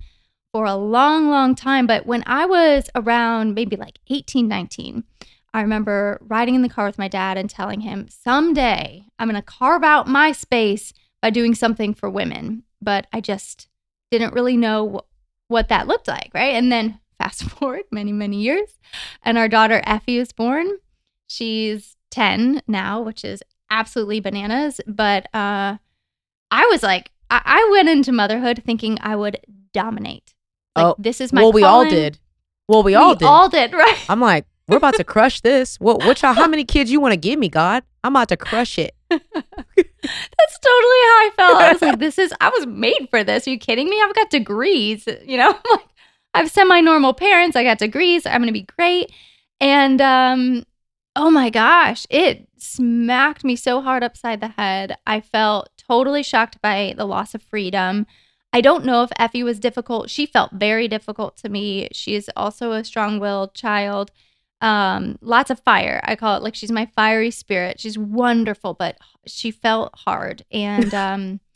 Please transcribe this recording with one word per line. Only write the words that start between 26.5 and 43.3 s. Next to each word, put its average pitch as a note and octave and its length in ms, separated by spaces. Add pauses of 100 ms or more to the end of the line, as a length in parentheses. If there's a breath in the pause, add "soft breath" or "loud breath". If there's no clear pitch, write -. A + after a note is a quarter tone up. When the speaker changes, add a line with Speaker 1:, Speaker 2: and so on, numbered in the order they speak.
Speaker 1:
I D4 120
was G#4 160
like, F#3+ 280 (200)
I, A#3+ 120
I G#4+ 300
went F#4+ 160
into C#4+ 240
motherhood A#3 540
thinking A3 340
I G#3+ 160
would G#3 240 (320)
dominate. G#3+ 600 (420)
Like, E3 80
Speaker 2:
Oh, E3+ 140
Speaker 1:
this A3+ 240
is B3+ 100
my B3+ 80
Speaker 2:
well, A3 120
we G#3+ 100
all G#3+ 220
Speaker 1:
calling. D#4 40
Speaker 2:
did. D#3 300 (500)
Well, G#3+ 140
we G3 100
Speaker 1:
We - 20
Speaker 2:
all A#3+ 200
did. B3+ 120
Speaker 1:
all D#4+ 220
did, B3+ 240
<laughs> - 20
right? F4 240 (120)
Speaker 2:
I'm G#3+ 100
like, F3+ 240 (240)
"We're - 80
about C#4 200
to F#3 80
crush A3+ 360
this. B3+ 400
What, A3+ 240
what B3 160
y'all, C4 140
how D#4+ 120
many D#4 180
kids A#3+ 260
you D4 100
wanna A#3+ 160
give G3 220
me, A3 100
God? F3 360 (200)
I'm C4 100
about B3 140
to F3 80
crush - 420
it." D#3 240
<laughs> - 60
Speaker 1:
That's E4 220
totally - 1700
how A#4 220
I G#4 120
felt. F4+ 200
I E4+ 160
was E4+ 80
like, C#4 180
"This D4 200
is, F#4 200
I - 120
was G4+ 160
made A#3 420
for G#3+ 160
this. G#3 220